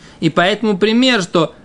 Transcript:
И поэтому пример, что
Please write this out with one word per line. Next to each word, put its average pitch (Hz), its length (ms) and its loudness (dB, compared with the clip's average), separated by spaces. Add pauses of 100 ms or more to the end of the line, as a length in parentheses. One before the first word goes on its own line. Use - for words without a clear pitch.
(200)
И 170 100 0
поэтому 208 460 0
пример, 226 460 2
что 170 320 -2 (100)